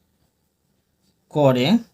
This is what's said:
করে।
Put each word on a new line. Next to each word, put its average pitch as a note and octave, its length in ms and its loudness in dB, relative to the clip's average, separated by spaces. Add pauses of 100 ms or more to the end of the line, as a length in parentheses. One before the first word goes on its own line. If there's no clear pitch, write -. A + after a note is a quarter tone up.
(1300)
করে। C3 340 0 (260)